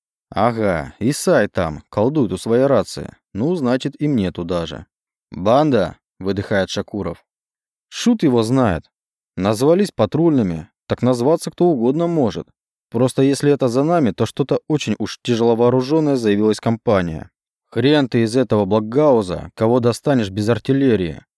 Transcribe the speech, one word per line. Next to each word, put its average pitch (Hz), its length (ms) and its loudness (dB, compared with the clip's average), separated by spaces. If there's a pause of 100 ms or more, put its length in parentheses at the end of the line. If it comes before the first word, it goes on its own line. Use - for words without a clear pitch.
(300)
Ага, 101 680 -2
и 117 140 -2
Сай 143 360 0
там, 80 420 -6
колдует 120 420 0
у 92 60 -6
своей 120 280 0
рации. - 480 -2 (200)
Ну, 139 200 -2
значит, 135 460 -2
и 151 80 -2
мне 101 240 0
туда 85 340 -4
же. 76 200 -14 (440)
«Банда!» 110 680 0 (240)
выдыхает 95 500 -2
Шакуров. 92 540 -8 (640)
Шут - 340 0
его 123 200 4
знает. 113 420 0 (520)
Назвались 131 540 2
патрульными, 113 760 0 (180)
так - 160 -4
назваться 127 480 0
кто 175 160 0
угодно 147 400 0
может. 127 420 -2 (420)
Просто 127 320 0
если 139 300 2
это 135 160 0
за 120 140 0
нами, 156 280 2
то 110 160 -2
что-то - 420 -2
очень 139 300 -2
уж - 240 -8
тяжеловооруженное 123 920 2
заявилась 107 440 2
компания. 95 680 -2 (400)
Хрен 135 380 2
ты 120 140 0
из 113 140 -2
этого 110 280 2
Блокгауза, 107 880 0
кого 117 260 2
достанешь 117 500 0
без 101 180 -4
артиллерии. 113 760 0 (140)